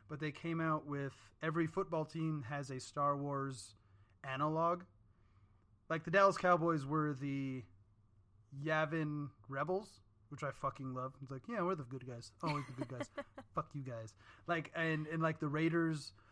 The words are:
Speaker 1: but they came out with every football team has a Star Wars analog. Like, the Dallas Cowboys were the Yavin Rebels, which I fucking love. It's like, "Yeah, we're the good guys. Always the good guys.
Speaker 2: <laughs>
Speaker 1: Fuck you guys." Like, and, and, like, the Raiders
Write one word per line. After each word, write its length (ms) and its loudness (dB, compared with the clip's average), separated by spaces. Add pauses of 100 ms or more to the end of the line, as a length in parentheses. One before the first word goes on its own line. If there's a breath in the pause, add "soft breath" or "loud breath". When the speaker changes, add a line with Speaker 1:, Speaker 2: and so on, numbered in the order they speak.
Speaker 1:
but 100 -8
they 120 -2
came 300 -2
out 240 2
with 280 -4 (300)
every 240 2
football 380 0
team 420 -2
has 220 -4
a 100 -6
Star 380 2
Wars 580 -4 (480 soft breath)
analog. 600 2 (1080 soft breath)
Like, 160 -2
the 60 -2
Dallas 260 8
Cowboys 480 4
were 280 2
the 500 -4 (1000)
Yavin 640 0 (200)
Rebels, 500 -2 (300)
which 140 -8
I 80 -2
fucking 420 -6
love. 280 -6
It's 100 -12
like, 160 -8
"Yeah, 140 -4
we're 140 2
the 80 -6
good 240 -10
guys. 240 -12 (120)
Always 240 -2
the 60 -14
good 160 -6
guys. 280 -6
Speaker 2:
<laughs> 380 -14
Speaker 1:
Fuck 180 -2
you 80 -6
guys." 320 -10 (340 loud breath)
Like, 280 0
and, 320 2
and, 140 -2
like, 180 2
the 80 0
Raiders 640 2 (200 soft breath)